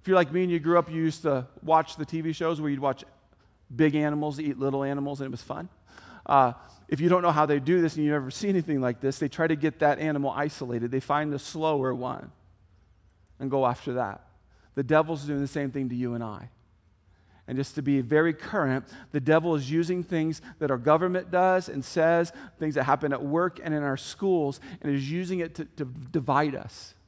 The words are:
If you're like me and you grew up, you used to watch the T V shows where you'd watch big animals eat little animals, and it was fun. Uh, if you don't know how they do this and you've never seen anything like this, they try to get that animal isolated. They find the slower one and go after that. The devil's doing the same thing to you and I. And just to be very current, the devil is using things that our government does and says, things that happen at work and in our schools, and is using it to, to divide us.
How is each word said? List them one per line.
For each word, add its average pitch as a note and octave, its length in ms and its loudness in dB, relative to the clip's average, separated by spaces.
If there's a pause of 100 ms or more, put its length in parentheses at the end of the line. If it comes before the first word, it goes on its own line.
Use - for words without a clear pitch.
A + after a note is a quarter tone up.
If - 60 -8
you're F#3 80 4
like D#3+ 160 4
me F3+ 120 2
and F3+ 80 0
you E3+ 60 0
grew E3 220 4
up, E3 100 -2
you D#3+ 60 -8
used D#3+ 280 0
to C3+ 220 0 (160)
watch D#3+ 360 2
the D3+ 80 -4
T D#3+ 160 -6
V D#3+ 100 -2
shows D#3+ 280 -2
where D3+ 120 -2
you'd C3+ 80 -2
watch C3+ 240 -2 (720)
big D3 180 6
animals D3+ 460 0
eat C#3+ 180 -4
little C#3 260 0
animals, C#3 360 -4
and C3+ 80 -6
it C3 40 -8
was B2 120 -12
fun. D#3+ 260 -10 (560)
Uh, C3 280 6 (340)
if C#3 120 -2
you E3 100 4
don't F#3 120 6
know F3 100 4
how D3+ 140 4
they C#3+ 140 2
do E3 220 2
this D#3+ 140 2
and D3+ 100 0
you've D3 80 2
never C3 180 -2
seen G3+ 200 -2
anything D3+ 300 0
like B2 200 -2
this, C3+ 180 -2
they D3 80 -2
try D#3+ 180 -2
to D#3+ 100 2
get D3 240 -2
that D3 200 4
animal D3 320 0
isolated. A#2+ 580 -4
They C3 120 -2
find D3 300 -2
the C#3 60 -4
slower D3 560 -2
one B2 380 -8 (1080)
and C3 120 -6
go C3+ 160 2
after B2 260 -2
that. A2 280 -4 (540)
The C#3 80 -2
devil's D#3 420 2
doing C#3+ 160 -4
the C#3 60 -4
same C#3 240 -4
thing C3+ 180 -4
to A#2+ 60 -6
you B2 180 -2
and A#2 100 -6
I. A2 260 -10 (1000)
And B2+ 80 -4
just C3+ 180 -4
to D3+ 60 -4
be C#3 200 2
very D3+ 300 4
current, D3 540 -2 (260)
the D3 80 -2
devil D#3 360 4
is C#3 160 -4
using E3+ 320 0
things D#3+ 360 -2 (200)
that D3 100 0
our C3 80 2
government F3 540 2
does F#3 360 4
and C3+ 160 -8
says, E3+ 480 2 (280)
things D#3 160 -2
that C3 80 2
happen C#3+ 280 0
at C3 120 -4
work E3 400 0
and D#3+ 100 -4
in D3 80 -2
our C#3 160 -2
schools, E3 640 -2 (220)
and C#3+ 120 -2
is C#3 180 -2
using F3+ 280 -4
it E3 160 -6
to, E3 100 -8 (120)
to D3 80 -4
divide C#3 680 0
us. - 400 -12 (140)